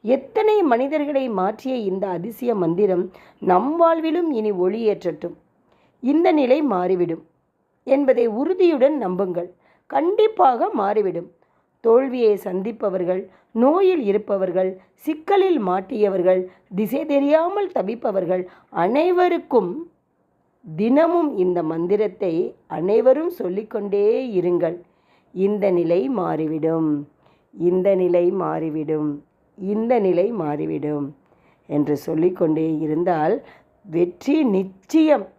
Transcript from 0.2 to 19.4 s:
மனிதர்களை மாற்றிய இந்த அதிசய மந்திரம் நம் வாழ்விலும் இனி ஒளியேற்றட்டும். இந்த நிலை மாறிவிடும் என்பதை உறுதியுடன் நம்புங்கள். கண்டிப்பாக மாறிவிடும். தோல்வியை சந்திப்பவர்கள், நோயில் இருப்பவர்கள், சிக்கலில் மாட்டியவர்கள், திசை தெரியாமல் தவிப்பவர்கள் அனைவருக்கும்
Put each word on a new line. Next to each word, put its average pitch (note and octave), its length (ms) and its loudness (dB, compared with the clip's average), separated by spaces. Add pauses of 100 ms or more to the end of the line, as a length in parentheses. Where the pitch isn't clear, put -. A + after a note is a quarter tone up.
மனிதர்களை C#4 640 0
மாற்றிய G#3+ 480 -4
இந்த G3 320 -4
அதிசய G#3+ 460 -6
மந்திரம் F#3 560 0 (280)
நம் A3 380 0
வாழ்விலும் E4 540 0
இனி G#3+ 220 -2
ஒளியேற்றட்டும். F#3 840 -2 (640)
இந்த D#4 320 2
நிலை D4 300 4
மாறிவிடும் F3+ 640 0 (580)
என்பதை B3+ 420 2
உறுதியுடன் D4+ 720 2
நம்புங்கள். F3+ 560 -4 (340)
கண்டிப்பாக F4+ 840 2
மாறிவிடும். G3 580 -2 (500)
தோல்வியை A#3+ 560 4
சந்திப்பவர்கள், F#3 920 -4 (220)
நோயில் E4 520 4
இருப்பவர்கள், F#3+ 800 -2 (140)
சிக்கலில் F4 680 0
மாட்டியவர்கள், F#3+ 840 0 (280)
திசை A3 320 -2
தெரியாமல் D#4 680 2
தவிப்பவர்கள் F#3+ 720 -2 (240)
அனைவருக்கும் D4+ 1200 0 (840)